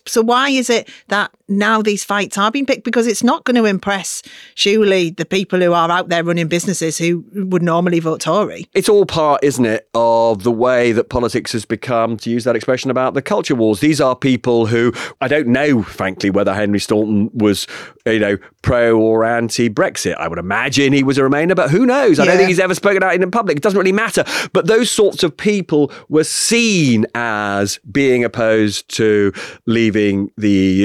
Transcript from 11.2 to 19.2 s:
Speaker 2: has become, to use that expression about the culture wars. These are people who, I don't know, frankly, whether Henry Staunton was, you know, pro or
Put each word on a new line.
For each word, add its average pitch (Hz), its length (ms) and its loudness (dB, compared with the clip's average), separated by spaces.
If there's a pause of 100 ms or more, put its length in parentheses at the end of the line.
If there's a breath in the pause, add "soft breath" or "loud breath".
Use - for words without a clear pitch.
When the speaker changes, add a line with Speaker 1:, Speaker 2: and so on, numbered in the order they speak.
Speaker 2:
has 110 120 -6
become, 113 520 -2
to 117 120 -10
use 117 140 -2
that 120 120 0
expression 131 360 -4
about 120 220 -2
the 135 80 -2
culture 180 340 -2
wars. 110 240 0
These 147 220 0
are 131 140 2
people 120 520 0
who, 117 260 0 (280 loud breath)
I 131 60 -2
don't 147 200 0
know, 131 360 2
frankly, 95 460 -4
whether 98 240 0
Henry 101 260 -2
Staunton 107 540 0
was, 104 340 0 (380 loud breath)
you 113 140 0
know, 101 180 0 (240 loud breath)
pro 117 360 2
or 110 280 2